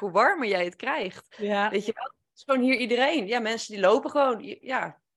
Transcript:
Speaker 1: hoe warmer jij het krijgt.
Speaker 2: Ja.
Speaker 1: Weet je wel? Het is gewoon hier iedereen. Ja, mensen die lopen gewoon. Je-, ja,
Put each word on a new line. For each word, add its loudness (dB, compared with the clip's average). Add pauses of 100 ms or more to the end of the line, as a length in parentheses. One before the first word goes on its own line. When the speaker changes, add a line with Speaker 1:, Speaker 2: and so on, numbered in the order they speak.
Speaker 1:
hoe -4
warmer 4
jij 0
het -8
krijgt. -6
Speaker 2:
Ja. 0
Speaker 1:
Weet -2
je -6
wel? -10
Het -18
is -20
gewoon 2
hier 4
iedereen. 0
Ja, -2
mensen -6
die -6
lopen 4
gewoon. 0
Je-, -12
ja, -6 (180)